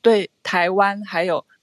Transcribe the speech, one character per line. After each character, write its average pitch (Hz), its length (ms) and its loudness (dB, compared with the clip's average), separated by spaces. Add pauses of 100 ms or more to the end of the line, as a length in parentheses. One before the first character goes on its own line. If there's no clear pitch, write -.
对 214 280 2 (120)
台 175 260 0
湾 202 340 0
还 185 220 -4
有 175 220 -4 (160)